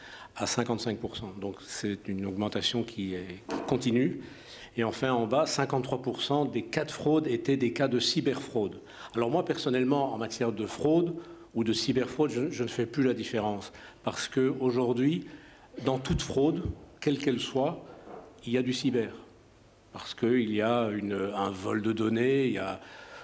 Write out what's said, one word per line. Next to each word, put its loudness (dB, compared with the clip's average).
à -2
cinquante-cinq 0
pour -8
cent. -10
Donc -6
c'est -4
une -2
augmentation 0
qui -4
est, -10
qui -2
continue. 2
Et 2
enfin, 0
en 2
bas, 4
cinquante-trois 0
pour -4
cent 2
des -2
cas -2
de -8
fraude 2
étaient 2
des 2
cas 2
de 2
cyberfraude. 0
Alors 2
moi, 2
personnellement, 2
en -4
matière -2
de -2
fraude 4
ou 2
de 4
cyberfraude, 2
je, 0
je -4
ne -2
fais 0
plus 0
la 6
différence. -2
Parce -4
qu'aujourd'hui, 2
dans 2
toute 0
fraude, 2
quelle 2
qu'elle 0
soit, -2
il -2
y 4
a 4
du 0
cyber. 0
Parce -12
qu'il 4
y 2
a 4
une, -2
un 2
vol -2
de 2
données, 4
il 2
y -2
a -4